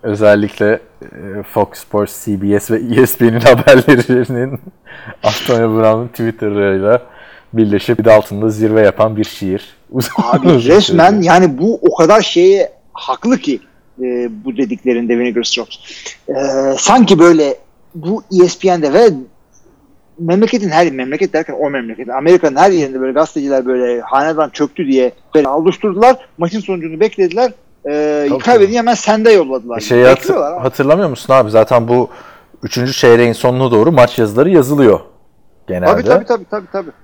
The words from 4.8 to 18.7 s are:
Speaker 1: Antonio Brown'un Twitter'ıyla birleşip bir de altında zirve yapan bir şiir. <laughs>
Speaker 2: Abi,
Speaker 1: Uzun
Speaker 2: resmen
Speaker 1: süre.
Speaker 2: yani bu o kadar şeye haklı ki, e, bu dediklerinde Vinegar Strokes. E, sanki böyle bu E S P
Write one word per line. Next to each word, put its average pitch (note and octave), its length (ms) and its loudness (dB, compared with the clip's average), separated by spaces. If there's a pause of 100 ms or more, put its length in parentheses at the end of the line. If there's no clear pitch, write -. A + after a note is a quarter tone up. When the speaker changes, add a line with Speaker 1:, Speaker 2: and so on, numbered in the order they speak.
Speaker 1:
Antonio A2+ 560 -2
Brown'un A2+ 300 2
Twitter'ıyla G#2 920 -2 (500)
birleşip A2 460 0
bir G#2+ 60 -4
de A2 80 6
altında G#2+ 380 2
zirve A2 300 0
yapan G#2+ 360 0
bir G#2+ 80 -4
şiir. - 520 -10 (160)
<laughs> - 300 -6
Speaker 2:
Abi, - 260 0
Speaker 1:
Uzun B2+ 220 2
Speaker 2:
resmen F3 400 4
Speaker 1:
süre. G3+ 160 0
Speaker 2:
yani E3 320 2
bu G3+ 240 -2
o - 120 2
kadar F3 280 4
şeye F#3+ 500 2 (200)
haklı A3 460 -4
ki, C3 220 -6 (420)
e, B2 260 -6 (160)
bu B2+ 120 -8
dediklerinde A#2+ 640 -2
Vinegar A#2+ 240 -4
Strokes. - 360 -8 (500)
E, C#3+ 60 -6 (440)
sanki G3+ 400 2
böyle D#3 380 4 (380)
bu F3 280 -8 (200)
E F3+ 60 4
S - 100 -8
P F3+ 220 0